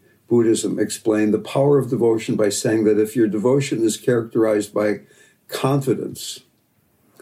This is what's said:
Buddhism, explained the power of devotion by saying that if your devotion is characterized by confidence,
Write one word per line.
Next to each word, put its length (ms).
Buddhism, 500
explained 560
the 60
power 380
of 120
devotion 460
by 140
saying 340
that 160
if 160
your 120
devotion 540
is 140
characterized 800
by 280
confidence, 960